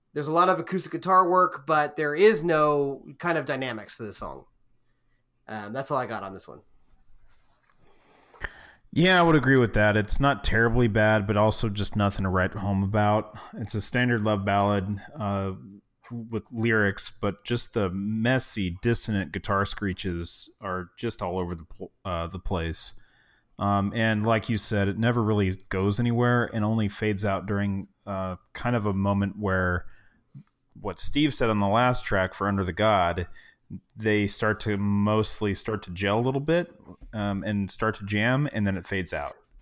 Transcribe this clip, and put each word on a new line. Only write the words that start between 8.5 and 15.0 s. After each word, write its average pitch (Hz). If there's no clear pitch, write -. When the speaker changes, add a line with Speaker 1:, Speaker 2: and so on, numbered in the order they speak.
Speaker 2:
Yeah, 180
I 170
would 165
agree 131
with 117
that. 104
It's 107
not 139
terribly 117
bad, 107
but 104
also 107
just 101
nothing 101
to 95
write 92
home 98
about. 104
It's 120
a 107
standard 120
love 104
ballad, 101